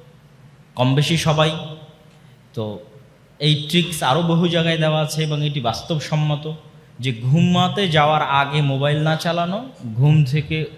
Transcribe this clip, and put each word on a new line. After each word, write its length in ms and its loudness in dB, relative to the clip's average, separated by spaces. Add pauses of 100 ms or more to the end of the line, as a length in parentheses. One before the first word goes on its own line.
(760)
কম 200 2
বেশি 220 2
সবাই, 340 2 (1040)
তো 240 -6 (600)
এই 300 0
ট্রিক্স 340 -2
আরও 200 2
বহু 260 2
জায়গায় 300 0
দেওয়া 220 0
আছে 220 -4
এবং 240 -2
এটি 140 -4
বাস্তবসম্মত 920 -4 (480)
যে 220 -4
ঘুমাতে 680 2
যাওয়ার 340 4
আগে 400 0
মোবাইল 400 0
না 140 0
চালানো, 520 -4 (260)
ঘুম 300 4
থেকে 420 -2 (120)